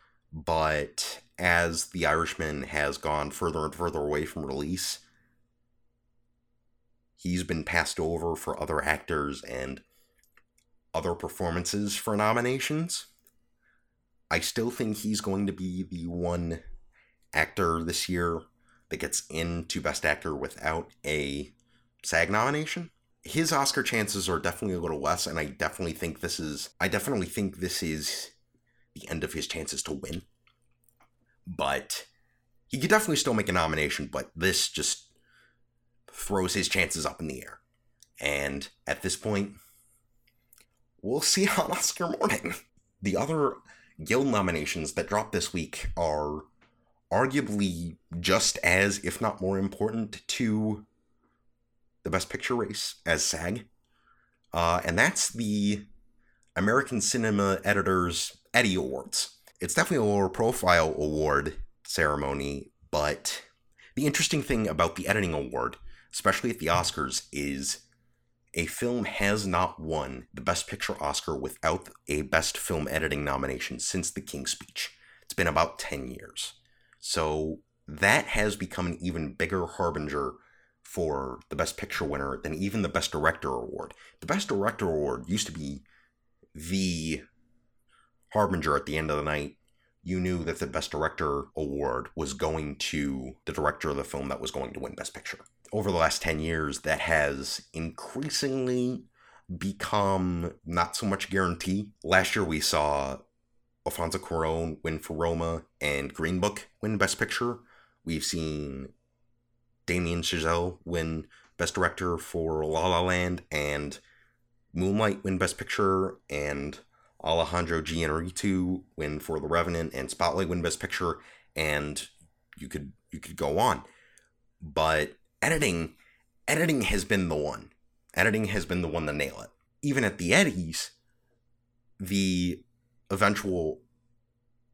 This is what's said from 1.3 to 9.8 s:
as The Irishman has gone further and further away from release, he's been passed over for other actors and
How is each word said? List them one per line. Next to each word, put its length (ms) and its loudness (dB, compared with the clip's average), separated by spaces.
as 480 4
The 180 -2
Irishman 580 0
has 340 -2
gone 340 -2
further 340 -2
and 100 -4
further 240 -2
away 260 0
from 200 -8
release, 540 -4
he's 280 -2
been 200 -2
passed 360 0
over 360 0
for 260 -6
other 220 -2
actors 600 -2
and 380 -8